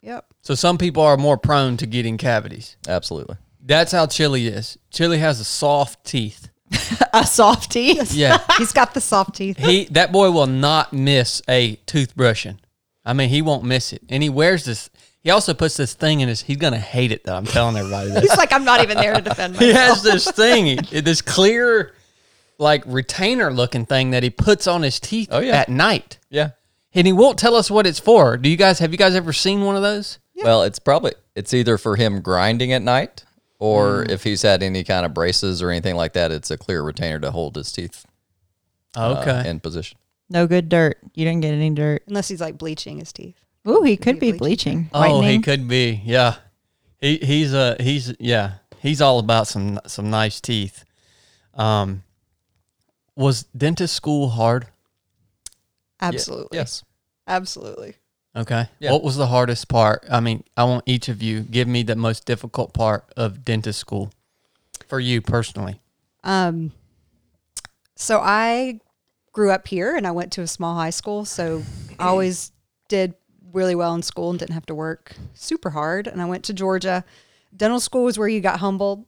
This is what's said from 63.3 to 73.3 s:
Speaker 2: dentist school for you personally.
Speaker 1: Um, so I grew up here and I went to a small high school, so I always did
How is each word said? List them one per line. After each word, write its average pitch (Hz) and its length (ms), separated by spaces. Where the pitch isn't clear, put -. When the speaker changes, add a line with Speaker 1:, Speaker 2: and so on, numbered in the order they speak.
Speaker 2:
dentist 110 360
school 104 320
for 135 120
you 123 220
personally. 107 580
Speaker 1:
Um, 175 480
so - 240
I 233 600
grew 208 200
up 190 160
here 202 280
and 220 100
I 180 60
went 175 220
to 185 80
a 170 60
small 170 280
high 165 160
school, 208 340
so 160 380
I 180 80
always 185 440
did 185 280